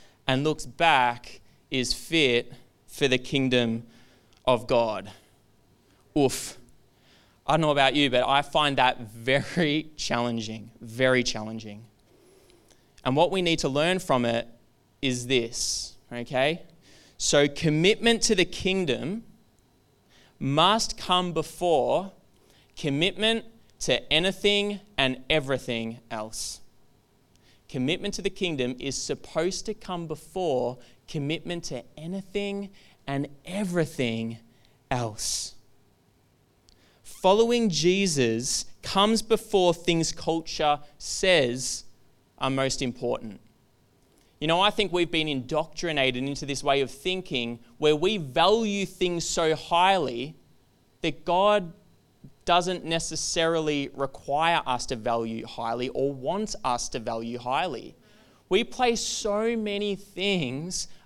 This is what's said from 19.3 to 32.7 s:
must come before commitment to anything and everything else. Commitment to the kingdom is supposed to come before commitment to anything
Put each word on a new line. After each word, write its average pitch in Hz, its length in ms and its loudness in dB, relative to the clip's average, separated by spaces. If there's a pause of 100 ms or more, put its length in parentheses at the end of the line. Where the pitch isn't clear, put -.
must 165 600 2
come 180 340 0
before 156 800 0 (640)
commitment 196 680 0 (340)
to - 320 -2
anything 202 680 2 (180)
and 131 320 0
everything 127 680 -2 (100)
else. 110 500 -10 (1080)
Commitment 175 460 -2
to 190 80 -8
the 190 80 -2
kingdom 135 500 -4
is 135 160 -6
supposed - 680 -4
to 220 80 -6
come 175 340 -8
before 139 680 -4 (300)
commitment 165 580 -6
to 127 200 -10 (120)
anything 196 720 -8 (380)